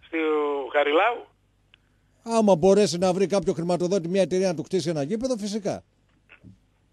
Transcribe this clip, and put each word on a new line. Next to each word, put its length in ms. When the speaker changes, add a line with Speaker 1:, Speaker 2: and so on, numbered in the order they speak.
Speaker 1:
στο 100
Χαριλάου. 540
Speaker 2:
Άμα 320
μπορέσει 420
να 160
βρει 140
κάποιο 260
χρηματοδότη, 540
μια 140
εταιρεία 260
να 80
του 80
χτίσει 260
ένα 140
γήπεδο, 340
φυσικά. 460